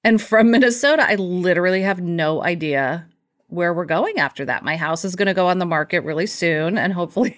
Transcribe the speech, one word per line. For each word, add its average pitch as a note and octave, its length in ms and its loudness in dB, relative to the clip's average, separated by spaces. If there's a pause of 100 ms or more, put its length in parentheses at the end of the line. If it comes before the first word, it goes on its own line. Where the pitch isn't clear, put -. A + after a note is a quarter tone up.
And A3 160 4
from A3 300 4
<laughs> - 20 4
Minnesota, B3+ 560 4
I G#3+ 80 0
literally F3+ 680 0
have F#3+ 180 -2
no E3 420 -2
idea D#3 640 -2 (420)
where F3 260 -2
we're F3 100 -4
going A3 360 -2
after C#3+ 240 -4
that. B2+ 180 -4
My D#3 140 -4
house E3 280 -4
is F#3 120 -6
gonna G3 180 0
go F3+ 140 2
on F#3 100 2
the F3+ 80 -2
market E3 380 -2
really D#3+ 220 -4
soon E3 520 0
and E3+ 140 0
hopefully, F3+ 460 -2